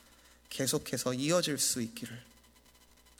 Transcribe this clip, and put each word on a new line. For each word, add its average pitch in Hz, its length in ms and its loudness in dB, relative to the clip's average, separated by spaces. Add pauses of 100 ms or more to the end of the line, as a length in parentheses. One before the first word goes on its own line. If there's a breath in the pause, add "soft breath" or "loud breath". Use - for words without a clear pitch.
(500 soft breath)
계속해서 131 640 0
이어질 151 440 2
수 - 240 2
있기를, 117 420 -8 (960)